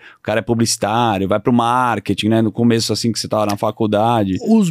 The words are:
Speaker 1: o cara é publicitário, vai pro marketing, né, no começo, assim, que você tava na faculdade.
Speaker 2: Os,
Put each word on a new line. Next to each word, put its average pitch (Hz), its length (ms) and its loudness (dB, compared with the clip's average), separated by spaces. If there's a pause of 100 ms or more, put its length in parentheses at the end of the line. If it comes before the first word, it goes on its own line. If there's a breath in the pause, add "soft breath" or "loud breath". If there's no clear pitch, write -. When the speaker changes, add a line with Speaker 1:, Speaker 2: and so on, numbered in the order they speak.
(200 loud breath)
Speaker 1:
o - 40 -20
cara 110 160 -2
é - 20 0
publicitário, 110 840 0
vai 104 120 0
pro 127 120 -2
marketing, 117 800 0
né, 113 120 2
no 110 100 0
começo, 117 420 0
assim, 113 180 -2
que - 80 -6
você - 80 -8
tava 107 200 -2
na 101 100 -2
faculdade. 107 840 0
Speaker 2:
Os, 214 300 2